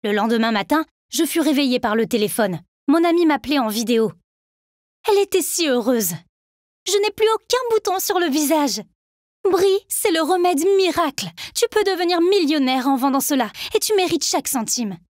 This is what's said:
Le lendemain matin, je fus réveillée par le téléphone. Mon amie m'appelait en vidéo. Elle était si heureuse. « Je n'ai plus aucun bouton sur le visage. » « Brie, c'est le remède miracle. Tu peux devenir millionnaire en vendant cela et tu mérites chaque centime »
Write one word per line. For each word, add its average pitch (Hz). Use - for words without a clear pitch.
Le 208
lendemain 226
matin, 285
je 302
fus 330
réveillée 262
par 214
le 226
téléphone. 208
Mon 330
amie 339
m'appelait 285
en 233
vidéo. 220
Elle 392
était 392
si -
heureuse. « 233
Je 392
n'ai 427
plus 427
aucun 480
bouton 415
sur 381
le 349
visage. » « 285
Brie, 381
c'est -
le 320
remède 349
miracle. 330
Tu -
peux 427
devenir 359
millionnaire 285
en 277
vendant 269
cela 254
et 427
tu -
mérites 349
chaque -
centime » 220